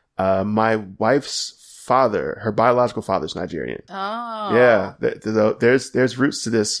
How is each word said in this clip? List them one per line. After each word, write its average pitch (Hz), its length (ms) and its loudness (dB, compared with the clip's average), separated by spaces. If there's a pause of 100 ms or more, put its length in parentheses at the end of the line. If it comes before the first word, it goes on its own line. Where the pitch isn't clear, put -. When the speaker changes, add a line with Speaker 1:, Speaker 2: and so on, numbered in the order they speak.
(180)
Speaker 1:
uh, 95 240 2
my 110 340 2
wife's 107 840 -2 (240)
father, 107 580 0
her 107 100 -2
biological 117 500 2
father's 82 320 -4
Nigerian. 78 540 -8
Speaker 2:
Oh. 214 640 -6
Speaker 1:
Yeah. 113 460 4
Th-, - 200 -4
th-, 110 140 -4
th-, 107 240 2
there's, 127 320 2
there's 123 260 0
roots 139 280 -2
to 113 60 -6
this 110 300 0